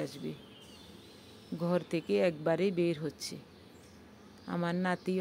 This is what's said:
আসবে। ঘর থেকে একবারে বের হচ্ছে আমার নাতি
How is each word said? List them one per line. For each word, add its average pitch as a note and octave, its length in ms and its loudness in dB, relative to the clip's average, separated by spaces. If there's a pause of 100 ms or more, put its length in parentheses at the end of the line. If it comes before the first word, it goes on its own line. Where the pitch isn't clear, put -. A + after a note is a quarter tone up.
আসবে। D3+ 320 -6 (1200)
ঘর F3 260 2 (100)
থেকে E3+ 300 0
একবারে E3 500 4
বের E3+ 280 2
হচ্ছে - 380 -6 (1120)
আমার F3 280 0
নাতি F#3 460 0